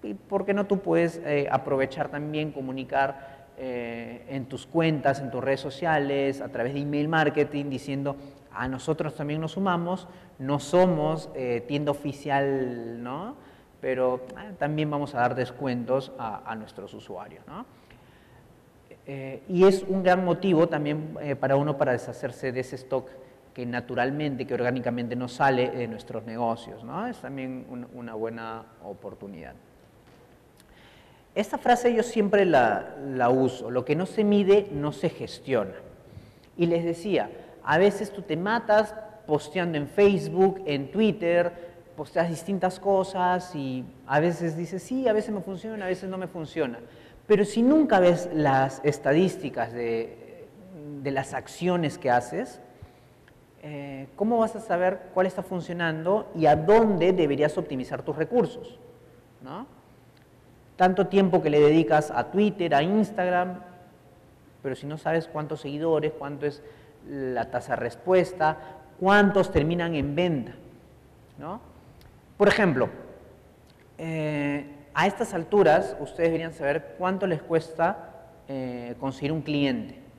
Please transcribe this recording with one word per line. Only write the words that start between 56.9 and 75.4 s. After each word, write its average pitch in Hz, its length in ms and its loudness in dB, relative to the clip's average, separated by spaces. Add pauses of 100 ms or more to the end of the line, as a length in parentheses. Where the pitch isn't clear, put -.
deberías 147 440 2
optimizar 139 460 -6
tus 143 140 -4
recursos? - 600 -2 (600)
¿No? 160 260 -12 (1080)
Tanto 185 320 4
tiempo 190 360 4
que 156 80 2
le 147 100 6
dedicas 151 500 6
a 120 220 -2
Twitter, 190 420 2
a 139 80 6
Instagram, 180 800 0 (1000)
pero 131 120 -4
si 143 120 -12
no 151 120 -8
sabes 160 300 -2
cuántos 151 320 -6
seguidores, 151 580 0
cuánto 143 280 -6
es 143 140 -4 (480)
la 127 440 -4
tasa 123 220 -2
de - 20 -2
respuesta, 156 840 2 (400)
cuántos 196 540 4
terminan 170 420 0
en 143 220 -2
venta, 165 380 0 (840)
¿no? 170 220 -12 (760)
Por 202 120 6
ejemplo, 151 400 2 (1080)
eh, 151 680 -4 (280)
a 160 120 4
estas 202 280 -2
alturas 170 680 4